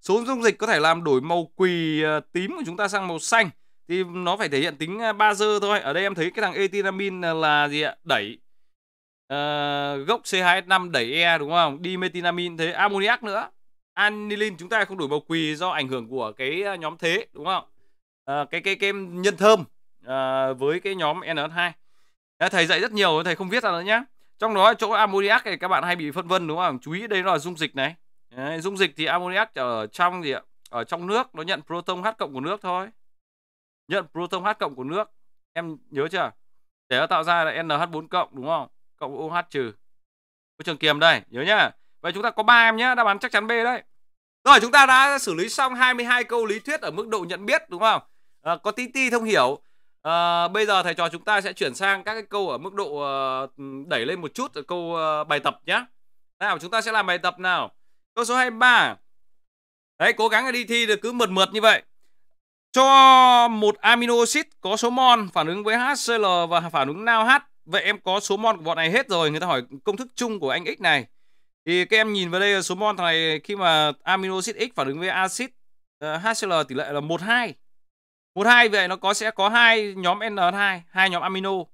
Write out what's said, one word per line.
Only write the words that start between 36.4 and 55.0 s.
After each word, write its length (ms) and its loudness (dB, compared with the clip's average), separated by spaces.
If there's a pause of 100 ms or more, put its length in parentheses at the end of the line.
Để 100 0
nó 80 0
tạo 160 0
ra 200 2
là 200 -2
N 60 -8
H 220 0
bốn 160 -10
cộng 280 0
đúng 120 -10
không? 200 -4 (300)
Cộng 340 -8
O 100 -2
H 80 -4
trừ. 220 -4 (840)
Có 60 -16
trường 140 -6
kiềm 220 2
đây, 300 6
nhớ 120 -8
nhá. 300 4 (300)
Vậy 100 -6
chúng 120 -8
ta 80 -2
có 120 -4
ba 240 8
em 100 2
nhá, 180 2
đáp 120 2
án 120 2
chắc 120 -6
chắn 160 2
B 20 -10
đấy. 340 0 (600)
Rồi, 180 8
chúng 100 -2
ta 140 8
đã 340 4
xử 140 -6
lý 160 -4
xong 260 -4
hai 180 2
mươi 120 -4
hai 180 0
câu 220 -2
lý 140 -4
thuyết 220 -6
ở 100 -6
mức 160 -8
độ 120 -4
nhận 260 -10
biết 240 -2
đúng 100 -12
không? 220 2 (400)
Ờ, 160 -2
có 140 -6
tí 160 -6
ti 220 0
thông 140 0
hiểu. 380 2 (400)
Ờ, 460 0
bây 180 -2
giờ 180 2
thầy 100 -2
trò 160 -2
chúng 140 -12
ta 180 2
sẽ 120 -8
chuyển 220 -4
sang 280 -2
các 100 -6
cái 100 -10
câu 260 -4
ở 80 -4
mức 160 -10
độ, 240 -6
ờ, 500 -4 (400)
đẩy 180 -2
lên 160 -6
một 120 -10
chút 200 -6
ở 80 -10
câu, 340 -6
ờ, 280 -2